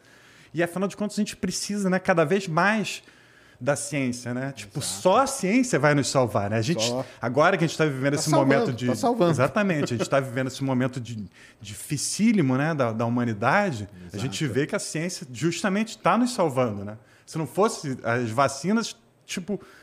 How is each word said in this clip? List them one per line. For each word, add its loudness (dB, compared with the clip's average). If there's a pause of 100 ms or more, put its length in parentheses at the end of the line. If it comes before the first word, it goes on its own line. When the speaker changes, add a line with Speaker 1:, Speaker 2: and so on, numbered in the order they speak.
(540)
Speaker 1:
E, 0
afinal 0
de -8
contas, -4
a 4
gente -4
precisa, -4
né, 2
cada 4
vez 0
mais 0 (560)
da 0
ciência, -4
né? -6
Tipo, -12
Speaker 2:
Exato. -6
Speaker 1:
só 6
a 4
ciência 2
vai 6
nos 2
salvar, 0
né? 0
A 2
gente, 0
Speaker 2:
Só. -2 (160)
Speaker 1:
agora 4
que 0
a 4
gente -6
tá 2
vivendo 0
Speaker 2:
Tá 0
Speaker 1:
esse -2
Speaker 2:
salvando, 4
Speaker 1:
momento 0
de -4
Speaker 2:
tá 0
salvando. 2
Speaker 1:
Exatamente, 2
a 0
gente -2
tá 4
vivendo -4
esse -8
momento 0
de, -10 (480)
dificílimo, 0
né, 0
da, 0
da -2
humanidade, 0 (240)
a -10
gente -6
Speaker 2:
Exato. -2
Speaker 1:
vê 2
que -4
a -2
ciência -8
justamente -2
tá 2
nos 2
salvando, 0
né? -10 (280)
Se -10
não -2
fosse -2
as 0
vacinas, 0 (300)
tipo, -8 (220)